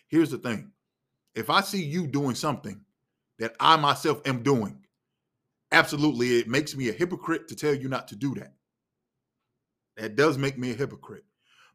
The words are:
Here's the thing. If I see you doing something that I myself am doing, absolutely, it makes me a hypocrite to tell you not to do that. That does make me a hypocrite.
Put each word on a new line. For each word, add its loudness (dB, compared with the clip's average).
Here's 4
the -4
thing. -6
If -2
I 4
see -2
you -2
doing 0
something -6
that -4
I 8
myself 2
am -2
doing, 0
absolutely, 4
it 0
makes -2
me -2
a 0
hypocrite -4
to -14
tell 0
you -6
not -6
to -16
do -4
that. -12
That -8
does 4
make -2
me -4
a -8
hypocrite. -10